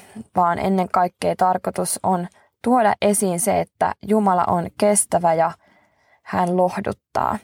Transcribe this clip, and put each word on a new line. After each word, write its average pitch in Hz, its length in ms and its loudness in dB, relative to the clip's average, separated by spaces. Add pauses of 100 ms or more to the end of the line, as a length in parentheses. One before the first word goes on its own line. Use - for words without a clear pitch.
(360)
vaan 175 220 2
ennen 190 300 0
kaikkea 190 480 -2
tarkoitus 185 680 -2
on 185 260 -2 (360)
tuoda 226 380 2
esiin 196 380 0
se, 185 200 0
että - 420 -4
Jumala 196 420 2
on 175 220 0 (120)
kestävä 180 560 2
ja 165 180 0 (680)
hän 180 340 -2
lohduttaa. - 880 -2